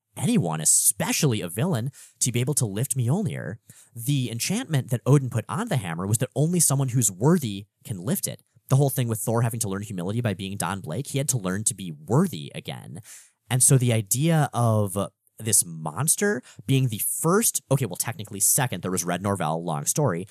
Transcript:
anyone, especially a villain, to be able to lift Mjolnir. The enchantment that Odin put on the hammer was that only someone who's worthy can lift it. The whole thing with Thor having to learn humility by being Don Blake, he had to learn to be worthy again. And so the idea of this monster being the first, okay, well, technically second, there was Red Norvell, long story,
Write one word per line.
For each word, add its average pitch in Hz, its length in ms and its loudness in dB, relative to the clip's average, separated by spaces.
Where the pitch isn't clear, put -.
anyone, 107 440 0
especially 143 800 2
a 87 80 -6
villain, 123 420 -2
to 123 120 0
be 120 80 0
able 139 140 0
to 131 120 0
lift 104 300 -4
Mjolnir. 113 600 -2
The 123 360 -2
enchantment 156 600 -2
that 123 160 0
Odin 135 240 6
put 113 180 -2
on 190 200 -4
the 202 80 0
hammer 90 300 -4
was 107 120 2
that 131 180 -4
only 160 240 2
someone 139 300 2
who's 120 200 2
worthy 104 560 2
can 101 140 -8
lift 120 280 -4
it. - 160 -10
The 131 80 6
whole 139 140 4
thing 123 180 0
with 110 120 -2
Thor 117 220 2
having 113 180 -2
to 101 80 -2
learn 98 140 -4
humility 98 380 -4
by 110 140 0
being 95 220 -6
Don 92 240 -2
Blake, 87 280 -6
he 135 100 -4
had 139 120 -2
to 127 80 -2
learn 95 260 -2
to - 100 -2
be 92 180 -10
worthy 80 640 -2
again. 65 460 -12
And 123 120 2
so 139 140 8
the 120 160 4
idea 135 640 2
of 107 420 2
this 110 280 2
monster 95 760 -2
being 131 240 4
the 107 120 -4
first, 190 400 2
okay, 135 140 2
well, 90 120 -6
technically 104 440 -8
second, 107 420 2
there 92 80 -4
was 87 140 0
Red 87 160 -2
Norvell, 85 420 0
long 78 220 -4
story, 95 460 0